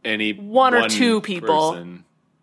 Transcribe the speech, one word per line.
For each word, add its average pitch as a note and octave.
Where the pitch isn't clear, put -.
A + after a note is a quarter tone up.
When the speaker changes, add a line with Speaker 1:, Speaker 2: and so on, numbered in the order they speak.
Speaker 1:
Any G#2+
Speaker 2:
one A#3
or A#3+
Speaker 1:
one A3
Speaker 2:
two A3
people D#3+
Speaker 1:
person F3